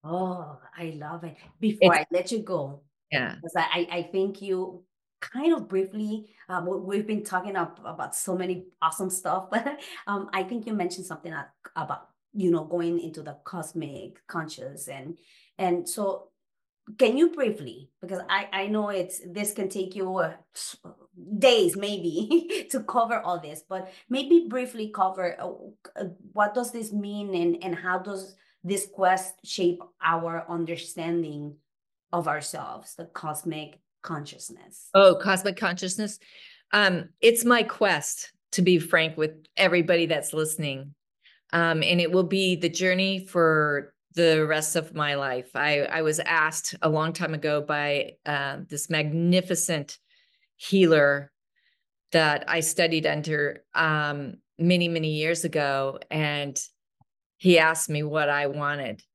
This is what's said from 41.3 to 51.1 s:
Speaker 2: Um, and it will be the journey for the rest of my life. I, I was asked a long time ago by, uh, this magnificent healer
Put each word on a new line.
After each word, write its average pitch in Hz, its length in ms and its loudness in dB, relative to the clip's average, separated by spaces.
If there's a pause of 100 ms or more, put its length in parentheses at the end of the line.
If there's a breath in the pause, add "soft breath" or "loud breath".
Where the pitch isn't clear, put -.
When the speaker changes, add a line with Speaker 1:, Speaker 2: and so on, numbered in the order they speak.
Speaker 2:
Um, 165 300 2
and 175 180 4
it 165 100 2
will 185 120 6
be 185 320 2
the 170 140 0
journey 185 580 0
for 156 640 2 (220)
the 160 300 6
rest 156 300 0
of 160 200 -4
my 147 200 0
life. 131 380 -4
I, 147 280 2
I 160 200 -2
was 156 180 2
asked 160 600 0
a 160 80 4
long 156 240 0
time 165 200 -4
ago 151 280 0
by, 147 520 -2 (120)
uh, 139 320 -2 (100)
this - 220 -8
magnificent 165 1080 0 (580)
healer 147 760 4 (800)